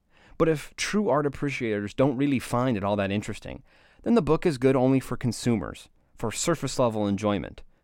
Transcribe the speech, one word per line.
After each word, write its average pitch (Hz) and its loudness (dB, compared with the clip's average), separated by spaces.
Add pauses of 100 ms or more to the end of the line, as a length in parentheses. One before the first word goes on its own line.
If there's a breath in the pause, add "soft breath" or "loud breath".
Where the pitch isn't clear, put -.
(380 soft breath)
But 165 4
if - -4
true 208 -2
art 147 2
appreciators 117 -4
don't 131 2
really 139 2
find 123 0
it 95 -2
all 101 0
that 98 0
interesting, 101 -6 (400 soft breath)
then 233 4
the 226 6
book 151 0
is 160 2
good 131 4
only 131 4
for - -6
consumers, 104 -2 (260)
for 110 -4
surface-level 120 0
enjoyment, 101 -2 (220)